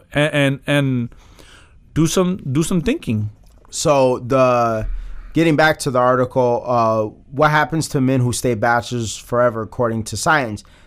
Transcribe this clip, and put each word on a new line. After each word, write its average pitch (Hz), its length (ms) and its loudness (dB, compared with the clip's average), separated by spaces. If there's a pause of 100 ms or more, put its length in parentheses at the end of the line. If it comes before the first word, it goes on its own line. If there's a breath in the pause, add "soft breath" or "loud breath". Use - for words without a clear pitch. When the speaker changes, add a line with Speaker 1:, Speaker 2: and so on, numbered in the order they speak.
(120)
Speaker 1:
and, 147 220 0
and, 139 340 2
and 135 480 0 (800 soft breath)
do 160 140 2
some, 185 300 0 (140)
do 143 100 0
some 170 200 0
thinking. 117 480 -2 (400)
Speaker 2:
So 131 500 2
the, 120 720 2 (420 soft breath)
getting 160 240 2
back 156 240 2
to 143 120 -4
the 123 80 2
article, 123 680 2
uh, 113 380 0 (280)
what 151 200 2
happens 151 380 0
to 143 120 -2
men 131 180 2
who 123 140 0
stay 123 200 0
bachelors 117 600 -2
forever 120 460 -2
according 113 440 -4
to 107 120 -10
science? 131 480 -2 (220 soft breath)